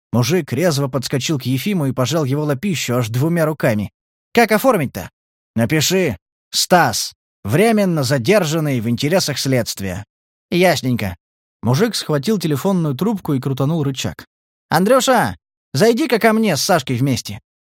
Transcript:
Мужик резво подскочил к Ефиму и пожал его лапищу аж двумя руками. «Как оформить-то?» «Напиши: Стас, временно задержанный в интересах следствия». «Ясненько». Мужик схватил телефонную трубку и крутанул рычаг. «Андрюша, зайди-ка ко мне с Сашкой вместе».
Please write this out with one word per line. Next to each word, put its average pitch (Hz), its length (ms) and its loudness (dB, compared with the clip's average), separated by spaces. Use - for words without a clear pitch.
Мужик 131 400 0
резво 143 340 0
подскочил 135 500 -4
к 123 60 -6
Ефиму 139 440 -2
и 135 40 -2
пожал 139 320 -2
его 143 220 -2
лапищу 143 500 -2
аж 120 140 0
двумя 156 360 0
руками. 127 460 -2
«Как 226 200 4
оформить-то?» 202 560 0
«Напиши: 143 640 0
Стас, - 640 2
временно 180 600 2
задержанный 147 760 0
в 107 80 -4
интересах 143 500 0
следствия». 104 680 -2
«Ясненько». 127 680 2
Мужик 160 320 0
схватил 156 460 -2
телефонную 160 560 -2
трубку 180 380 -2
и 131 80 -2
крутанул 147 420 -2
рычаг. 131 420 -6
«Андрюша, 196 640 2
зайди-ка 233 440 2
ко 220 140 4
мне 220 240 2
с - 80 -2
Сашкой 156 320 0
вместе». 117 460 -2